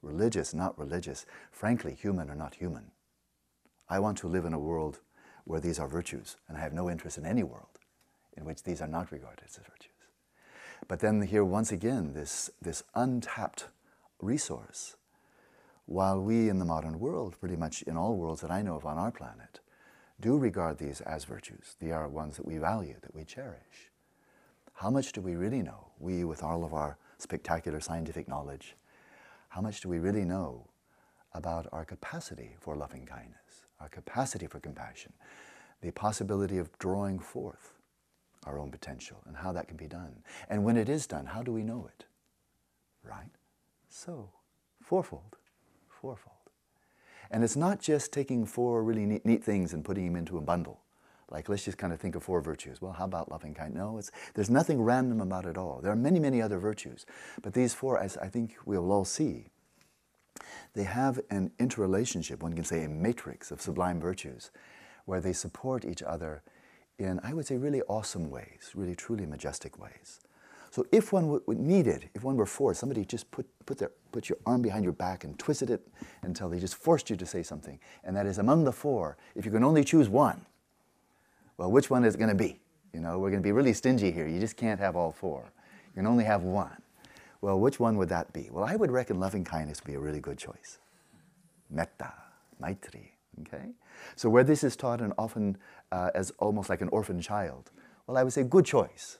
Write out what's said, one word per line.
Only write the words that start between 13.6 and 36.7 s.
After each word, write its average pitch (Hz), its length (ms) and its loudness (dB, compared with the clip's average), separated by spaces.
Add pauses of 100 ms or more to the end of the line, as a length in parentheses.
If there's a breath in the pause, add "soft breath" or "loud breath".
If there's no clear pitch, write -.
resource. 90 760 -4 (920 soft breath)
While 95 360 2
we 110 280 4
in 95 100 2
the 90 60 0
modern 82 340 -2
world, 127 400 -4
pretty 90 160 -6
much 80 280 -6
in 80 140 -6
all 104 180 0
worlds 80 260 -4
that 80 100 -6
I 95 100 0
know 95 140 -4
of 76 100 -8
on 76 120 -6
our 95 140 -2
planet, 58 480 -16 (600 soft breath)
do 117 180 4
regard 87 400 0
these 71 240 -8
as 76 240 -8
virtues. - 540 -16
They 80 120 -4
are 78 160 -2
ones 76 300 -8
that - 80 -10
we 80 120 -6
value, 82 440 -2
that - 140 -20
we 78 80 -12
cherish. - 680 -18 (840 soft breath)
How 95 160 -4
much 135 220 0
do 107 100 -8
we 92 140 -4
really 107 260 -2
know, - 260 -10 (120)
we 87 240 -2
with 80 200 -6
all 85 200 -2
of 78 100 -6
our 73 240 -4 (200 soft breath)
spectacular 82 640 -4
scientific 82 480 -6
knowledge, 69 480 -10 (720 loud breath)
how 92 120 -8
much 104 200 -6
do 95 80 -8
we 85 100 0
really 98 260 2
know 82 420 -4 (680 soft breath)
about 85 380 -6
our 80 140 -8
capacity - 720 -14
for - 160 -10
loving 65 300 -10
kindness, - 600 -20 (140)
our 78 100 -16
capacity - 580 -6
for - 120 -14
compassion, - 540 -16 (680 loud breath)
the 85 100 -8
possibility 98 680 -2
of 85 220 -4